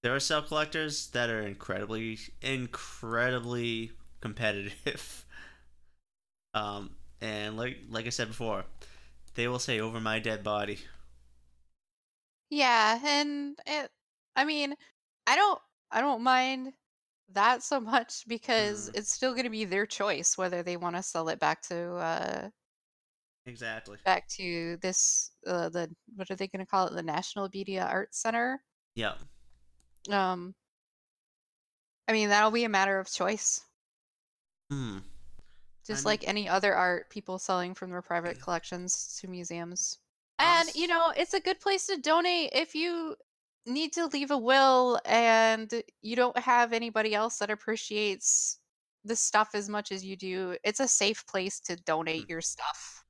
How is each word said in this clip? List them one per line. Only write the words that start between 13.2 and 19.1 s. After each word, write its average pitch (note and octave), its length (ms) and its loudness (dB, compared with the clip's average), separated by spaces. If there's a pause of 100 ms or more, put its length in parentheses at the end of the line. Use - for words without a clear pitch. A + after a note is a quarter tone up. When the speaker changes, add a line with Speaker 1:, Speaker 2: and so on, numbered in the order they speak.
Speaker 2:
it, D4 220 -4 (460)
I C4+ 100 4
mean, D4 300 -2 (540)
I B3+ 80 6
don't, G4 240 4 (320)
I A3 80 2
don't B3+ 220 0
mind B3+ 500 2 (600)
that A3+ 300 4
so C#4+ 160 0
much A#3 480 0
because G#3+ 640 0
Speaker 1:
Mm. - 60 -6
Speaker 2:
it's G#3+ 160 -2